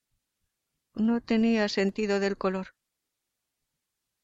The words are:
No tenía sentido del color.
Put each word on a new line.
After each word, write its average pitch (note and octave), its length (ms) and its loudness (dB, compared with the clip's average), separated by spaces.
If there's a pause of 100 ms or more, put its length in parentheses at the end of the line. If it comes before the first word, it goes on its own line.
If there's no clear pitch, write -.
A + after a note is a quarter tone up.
(960)
No A#3 260 0
tenía A3+ 480 2
sentido G3+ 520 0
del G3 180 -2
color. F#3+ 380 -4 (1500)